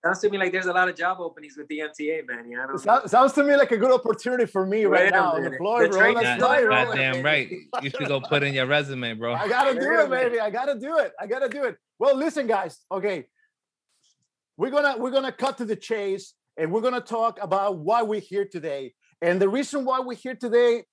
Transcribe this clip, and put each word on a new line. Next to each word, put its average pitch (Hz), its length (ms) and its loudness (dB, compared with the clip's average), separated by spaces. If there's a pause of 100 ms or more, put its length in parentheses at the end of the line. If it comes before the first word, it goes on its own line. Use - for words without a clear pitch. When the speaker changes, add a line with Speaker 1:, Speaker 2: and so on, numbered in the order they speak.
Speaker 1:
sounds 185 160 0
to 208 100 0
me 196 80 -2
like 185 140 0
there's 185 140 -2
a 180 80 -2
lot 180 160 2
of 175 60 -6
job 180 240 -4
openings 156 380 -12
with 143 100 -16
the 151 140 -8
M 151 140 -6
T 151 160 -6
A, 156 120 -6
man. 120 260 -12
Yeah, 123 140 -8
I 135 40 -8
don't 175 120 -8
Speaker 2:
So-, 214 160 4
Speaker 1:
know. - 100 0
Speaker 2:
sounds 262 280 6
to 294 100 2
me 285 120 4
like 277 160 4
a 226 60 2
good 254 140 4
opportunity 247 540 2
for 190 200 -2
me 208 200 0
right 185 180 6
Speaker 1:
Wait 196 60 6
a - 20 4
Speaker 2:
now 185 220 4
on - 40 0
the 147 120 -2
Speaker 1:
minute. 131 100 -8
Speaker 2:
floor, 220 240 2
Speaker 1:
The - 60 4
Speaker 2:
bro. 190 100 0
Speaker 1:
train 226 160 6
Speaker 2:
Let's - 140 2
Speaker 1:
is 120 80 0
Speaker 2:
fly, 123 200 4
Speaker 1:
still 117 100 4
Speaker 2:
bro. 127 80 4
Speaker 3:
God, 127 120 4
goddamn 131 240 0
Speaker 1:
rolling. 131 140 -2
Speaker 3:
right. 143 260 0 (320)
You 139 80 -4
should - 160 -6
go 139 140 0
put 143 220 0
in 143 100 -2
your 131 120 0
resume, 135 480 -2
bro. 117 200 -4
Speaker 2:
I 208 140 -4
gotta 254 320 2
do 269 80 -2
Speaker 1:
Wait 330 100 2
a 311 60 4
Speaker 2:
it, 277 60 0
Speaker 1:
minute. 254 220 0
Speaker 2:
baby. 233 80 -2
I 214 100 -2
gotta 247 300 -4
do 302 180 -4
it. 233 220 0
I 196 80 -12
gotta 254 220 -4
do 277 160 -6
it. 208 100 -6 (240)
Well, 269 160 4
listen, 285 320 -2
guys. 190 320 -4 (120)
Okay. 185 360 -6 (1300)
We're 247 140 -2
gonna, 285 260 2
we're 247 140 -4
gonna 262 200 0
cut 269 280 -4
to 240 60 -6
the 208 100 -2
chase, 202 580 -6 (240)
and 160 140 -2
we're 220 100 -2
gonna 247 200 -2
talk 226 400 -2
about 196 380 -2
why 214 240 2
we're 214 180 -2
here 202 240 -6
today. 147 480 -10 (280)
And 180 200 2
the 196 80 4
reason 269 360 -2
why 254 140 0
we're 247 180 -6
here 254 180 -10
today 240 580 2